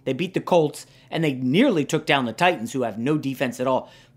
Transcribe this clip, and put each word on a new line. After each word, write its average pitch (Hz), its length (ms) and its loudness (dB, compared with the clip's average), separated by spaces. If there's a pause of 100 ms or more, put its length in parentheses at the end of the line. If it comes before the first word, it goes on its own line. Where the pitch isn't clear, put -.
They 135 80 0
beat 180 220 -4
the 165 40 -2
Colts, 156 460 0 (240)
and 160 140 -4
they 147 100 0
nearly 151 500 2
took 151 220 -4
down 139 200 2
the 113 80 -4
Titans, 175 380 0
who 131 120 -2
have 107 140 -4
no 139 200 0
defense 135 420 -4
at 127 80 -2
all. 127 240 0 (260)